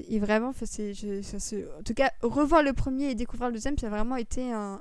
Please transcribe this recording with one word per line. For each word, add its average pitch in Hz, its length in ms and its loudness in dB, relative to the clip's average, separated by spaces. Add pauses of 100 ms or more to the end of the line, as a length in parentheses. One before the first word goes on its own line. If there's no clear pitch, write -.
et 220 120 2
vraiment, 220 340 2
'fin, 233 140 -6
c'est, 208 260 -6
je, 202 300 -6
ça 196 160 -8
se, - 160 -6
en - 280 -8
tout 233 120 -2
cas, 269 160 6 (100)
revoir 277 420 6
le 277 80 4
premier 269 380 0
et 254 60 0
découvrir 247 340 -2
le 240 60 -2
deuxième, 214 220 -2
ça 233 100 -4
a - 20 -2
vraiment 214 260 0
été 247 380 -2
un, 202 280 -6